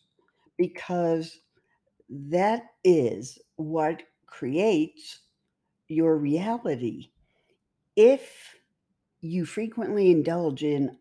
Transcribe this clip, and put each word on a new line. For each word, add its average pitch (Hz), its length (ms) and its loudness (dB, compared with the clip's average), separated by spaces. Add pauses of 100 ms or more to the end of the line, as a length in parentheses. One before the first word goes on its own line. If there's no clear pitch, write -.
(580)
because 170 840 -2 (680)
that 175 540 -2 (200)
is 127 540 2 (200)
what 156 460 -4 (220)
creates 160 920 -2 (720)
your 160 280 2
reality. 147 960 -4 (840)
If - 580 4 (640)
you 165 260 -6
frequently 214 680 0
indulge 160 520 0
in 139 380 -2